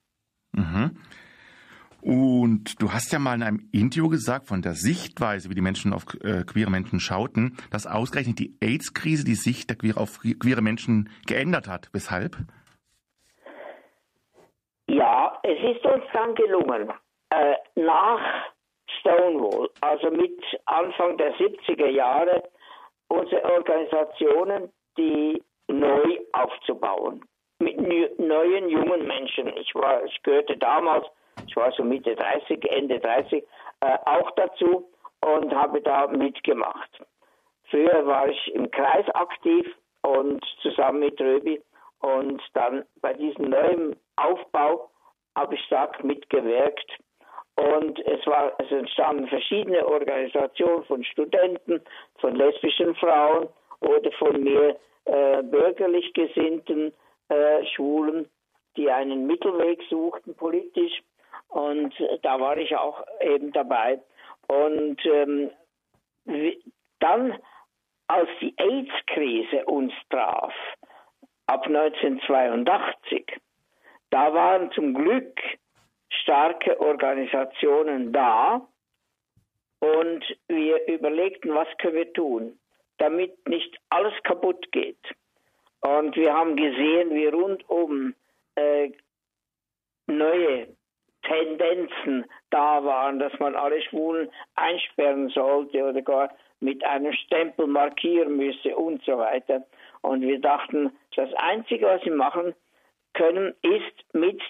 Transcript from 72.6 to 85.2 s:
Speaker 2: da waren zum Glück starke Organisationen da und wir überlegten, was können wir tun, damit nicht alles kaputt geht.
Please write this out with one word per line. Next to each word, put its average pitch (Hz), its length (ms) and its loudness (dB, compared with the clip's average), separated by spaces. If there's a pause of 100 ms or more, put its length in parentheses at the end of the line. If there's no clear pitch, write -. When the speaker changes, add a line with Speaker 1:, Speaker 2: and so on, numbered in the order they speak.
Speaker 2:
da 147 240 4
waren 180 380 4
zum 147 220 0
Glück 202 460 0 (800)
starke 160 580 2
Organisationen 135 1300 0
da 139 540 2 (1160)
und 160 440 0 (220)
wir 160 420 0
überlegten, 160 640 -2
was 160 120 0 (120)
können 165 180 -2
wir 165 160 -4
tun, 120 460 -4 (400)
damit 170 500 -2
nicht 170 280 -6 (140)
alles 196 320 0
kaputt 180 480 -4
geht. - 320 -6 (800)